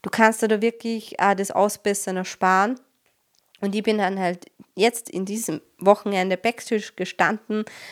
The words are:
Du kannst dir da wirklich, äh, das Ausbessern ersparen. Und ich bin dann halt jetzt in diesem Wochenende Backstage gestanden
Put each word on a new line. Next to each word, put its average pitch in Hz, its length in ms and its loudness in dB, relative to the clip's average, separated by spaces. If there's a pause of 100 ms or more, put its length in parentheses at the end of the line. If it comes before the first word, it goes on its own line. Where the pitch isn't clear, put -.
Du - 60 -10
kannst 220 320 2
dir 220 80 2
da 208 140 0
wirklich, 226 580 -4
äh, 196 160 4
das 196 140 -4
Ausbessern 202 680 0
ersparen. 190 640 0 (800)
Und 202 140 -4
ich 214 80 -2
bin 214 160 0
dann 196 200 0
halt 180 280 -4 (280)
jetzt 226 360 0
in 185 160 -4
diesem 202 340 -6 (160)
Wochenende 190 600 2
Backstage 226 580 -4
gestanden 208 720 -2 (260)